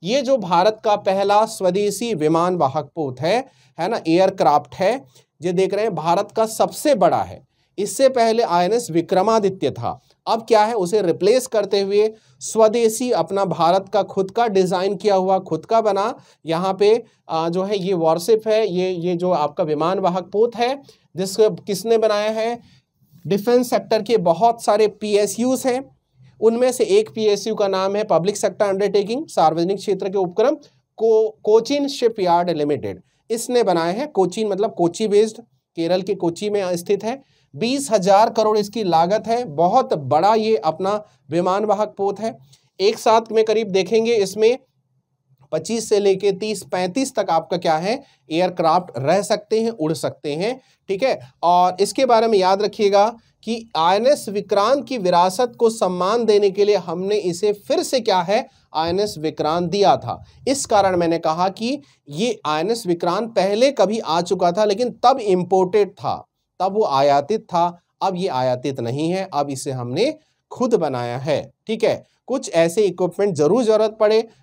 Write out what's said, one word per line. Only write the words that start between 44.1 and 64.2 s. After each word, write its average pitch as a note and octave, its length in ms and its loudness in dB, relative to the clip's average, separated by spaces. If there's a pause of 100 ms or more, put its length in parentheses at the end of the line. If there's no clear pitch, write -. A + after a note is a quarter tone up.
इसमें G#3+ 440 2 (920)
पच्चीस A3+ 360 -6
से G3+ 120 2
लेके G3 320 2
तीस G#3 300 -6
पैंतीस F#3+ 520 -4
तक G3+ 160 -2
आपका E3 260 0
क्या F3+ 200 0
है, G#3 260 -4 (300)
एयरक्राफ्ट F3 640 0
रह D#3+ 240 2
सकते G#3+ 400 -2
हैं, A3+ 80 -2
उड़ D#3+ 220 -4
सकते C#3+ 420 -6
हैं, A3+ 260 -4 (280)
ठीक F#3+ 140 -4
है। C4 180 0 (220)
और F3+ 380 2
इसके A3+ 260 0
बारे A3+ 200 4
में A3 120 4
याद F#3+ 240 2
रखिएगा G3+ 540 2 (280)
कि A3+ 320 -8
आईएनएस G#3+ 520 2
विक्रांत G#3 600 0
की C4 100 -6
विरासत F#3 600 2
को A3+ 120 2
सम्मान G3 540 -2
देने G#3 260 4
के G3+ 140 0
लिए G#3 120 2
हमने F3+ 400 -4
इसे F3+ 360 -2
फिर D4+ 300 -4
से C4 180 -2
क्या G3+ 200 2
है, G#3 280 -2 (260)
आईएनएस F3 440 -2
विक्रांत D#3 520 -2
दिया F#3 260 4
था। A#2 280 -8 (240)
इस C4+ 180 -2
कारण G3 300 2
मैंने E3 220 0
कहा E3 300 -2
कि A3+ 340 -6 (280)
ये G#3 360 -4
आईएनएस F3+ 400 -2
विक्रांत F3+ 440 -2
पहले G#3 420 2
कभी A3 260 0
आ E3 220 -2